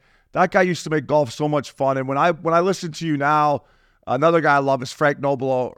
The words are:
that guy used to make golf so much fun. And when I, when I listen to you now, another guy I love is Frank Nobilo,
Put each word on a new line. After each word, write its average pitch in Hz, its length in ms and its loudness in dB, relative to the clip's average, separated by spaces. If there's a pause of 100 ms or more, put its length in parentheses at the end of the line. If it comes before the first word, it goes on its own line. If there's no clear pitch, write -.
(320)
that 185 200 0
guy 196 100 4
used 180 240 -2
to 160 40 -8
make 151 180 -2
golf 143 260 2
so 151 160 -4
much 147 220 -2
fun. 135 260 -2
And 131 100 -4
when 135 100 -4
I, 170 140 2
when 165 220 -4
I 170 80 4
listen 180 320 -2
to 165 120 -10
you 156 120 -2
now, 147 460 0 (440)
another 156 320 2
guy 147 160 4
I 139 40 4
love 135 220 0
is 131 120 -12
Frank 147 260 0
Nobilo, 135 580 -2